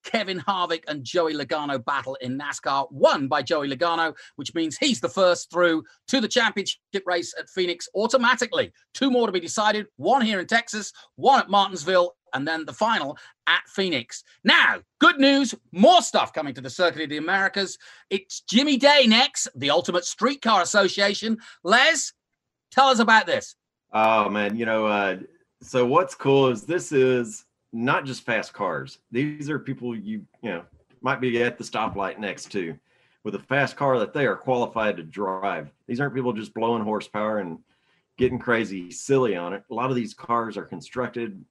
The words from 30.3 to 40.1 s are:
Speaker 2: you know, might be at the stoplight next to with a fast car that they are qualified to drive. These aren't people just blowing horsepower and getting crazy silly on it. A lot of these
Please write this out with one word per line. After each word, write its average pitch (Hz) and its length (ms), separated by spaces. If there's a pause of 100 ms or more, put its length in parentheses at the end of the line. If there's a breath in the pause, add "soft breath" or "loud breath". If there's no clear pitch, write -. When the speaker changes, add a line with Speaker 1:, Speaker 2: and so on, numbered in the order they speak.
Speaker 2:
you 113 80
know, 85 140 (380)
might 127 180
be 120 200
at 120 160
the 117 60
stoplight 98 560
next 98 320
to 82 260 (460)
with 98 140
a - 20
fast 135 380
car 135 240
that 101 120
they 143 140
are 101 80
qualified 113 640
to 82 80
drive. 92 640 (160)
These 120 140
aren't 143 160
people 123 160
just 107 200
blowing 113 300
horsepower 107 560
and 85 220 (580)
getting 123 220
crazy 98 500
silly 123 460
on 87 160
it. 98 180
A 117 40
lot 120 140
of 135 60
these 113 200